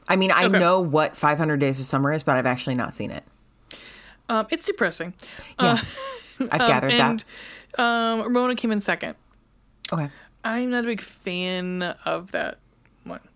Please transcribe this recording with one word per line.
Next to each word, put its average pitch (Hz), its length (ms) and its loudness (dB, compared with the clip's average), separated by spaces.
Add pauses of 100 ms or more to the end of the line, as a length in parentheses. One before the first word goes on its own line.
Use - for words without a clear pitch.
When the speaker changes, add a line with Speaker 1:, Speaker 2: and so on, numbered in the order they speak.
Speaker 1:
I 185 80 4
mean, 190 140 2
I 175 160 6
Speaker 2:
Okay. 196 120 4
Speaker 1:
know 180 220 6
what 156 360 2
Five 147 200 2
hundred 156 240 0
Days 135 180 2
of 135 80 -6
Summer 139 260 0
is, 156 100 -2
but 139 140 2
I've 127 100 0
actually 127 300 0
not - 180 -4
seen - 160 -6
it. - 140 -12 (1040)
Speaker 2:
Um, 220 220 0
it's 339 140 -2
depressing. 180 500 -2 (460)
Speaker 1:
Yeah. 240 120 6 (680)
Speaker 2:
Uh, 262 60 0
<laughs> - 60 -
Speaker 1:
I've - 100 0
Speaker 2:
um, 143 60 4
Speaker 1:
gathered 135 240 2
that. 143 80 6
Speaker 2:
and, 220 240 2 (540)
um, 226 440 2
Ramona 247 320 2
came 233 180 -2
in 208 80 0
second. 170 340 -4 (760)
Speaker 1:
Okay. 156 160 -2 (340)
Speaker 2:
I'm 240 280 -2
not 240 140 0
a - 20 -2
big 226 140 -4
fan 180 840 -4 (220)
of 170 280 -4
that - 260 -6 (460)
one, - 160 -12 (160)